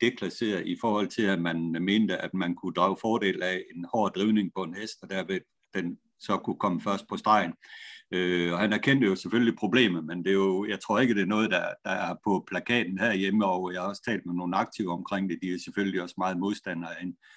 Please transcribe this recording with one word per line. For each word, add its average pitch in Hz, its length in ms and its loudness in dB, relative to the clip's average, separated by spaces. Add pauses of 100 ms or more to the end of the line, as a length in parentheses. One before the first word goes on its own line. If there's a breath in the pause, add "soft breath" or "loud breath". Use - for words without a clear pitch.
deklassere 107 680 0
i 87 140 -4
forhold 104 260 2
til, - 140 -4
at 95 200 2
man 82 400 -2
mente, 95 360 2
at 80 160 -6
man 90 220 -2
kunne 90 180 -6
drage 90 280 2
fordel 101 420 0
af 92 200 -2 (120)
en 85 180 -10
hård 104 200 2
drivning 104 420 2
på 95 80 -4
en 85 120 -8
hest, 107 280 -12
og 85 60 -14
derved 92 300 -4 (340)
den 87 240 -4 (220)
så 98 180 -2
kunne - 200 -4
komme 90 240 0
først 98 260 -4
på 98 100 -6
stregen. 104 360 4 (580 loud breath)
Øh, 90 420 2
og 85 60 0
han 104 140 2
erkendte 127 340 4
jo 95 80 4
selvfølgelig 113 420 2
problemet, 95 480 2
men 85 120 -6
det 90 120 -2
er 98 40 4
jo, 98 320 2
jeg 104 140 -4
tror 104 200 0
ikke, 120 140 4
det 101 80 2
er 92 40 2
noget, 107 260 2
der, 87 140 0 (200)
der 95 60 -2
er 92 320 -2
på 95 240 2
plakaten 95 520 -2
herhjemme, 101 460 2
og 92 280 0
jeg 90 80 -6
har 92 60 -4
også 101 180 -8
talt 107 200 -4
med 87 80 -6
nogle 90 240 -2
aktive 104 340 -2
omkring 95 380 -4
det. 82 120 -6
De 90 120 -4
er 87 100 -6
selvfølgelig 95 380 -4
også 87 160 -10
meget 92 200 -2
modstandere 87 640 -4
af 87 40 -10
en, 90 140 -10 (200 soft breath)